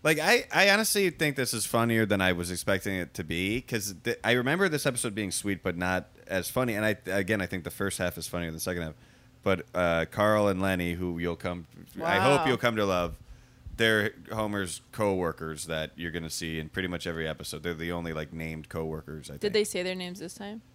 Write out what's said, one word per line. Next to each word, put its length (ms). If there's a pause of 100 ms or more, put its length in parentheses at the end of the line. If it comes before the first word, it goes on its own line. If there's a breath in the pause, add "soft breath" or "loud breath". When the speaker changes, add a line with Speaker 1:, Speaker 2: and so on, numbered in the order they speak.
Speaker 1:
Like, 160
I, 340
I 160
honestly 400
think 260
this 180
is 120
funnier 400
than 160
I 120
was 180
expecting 440
it 200
to 80
be, 380
'cause 420
th-, 200
I 100
remember 360
this 160
episode 300
being 160
sweet, 320
but 120
not 340 (180)
as 220
funny. 260
And 100
I, 100 (120)
again, 340
I 60
think 160
the 80
first 260
half 200
is 100
funnier 200
than 80
the 60
second 220
half. 100 (500 soft breath)
But, 300
uh, 380
Carl 360
and 140
Lenny, 320
who 240
you'll 180
come, 300 (360)
I 180
hope 220
Speaker 2:
Wow. 60
Speaker 1:
you'll 100
come 180
to 100
love, 320 (600 soft breath)
they're 340 (200)
Homer's 500 (100)
co-workers 760
that 300
you're 160
gonna 180
see 300
in 100
pretty 180
much 200
every 200
episode. 360
They're 100
the 180
only, 220
like, 180
named 380
co-workers, 600
I 40
think. 80
Speaker 2:
Did 120
they 100
say 200
their 120
names 240
this 160
time? 260 (120)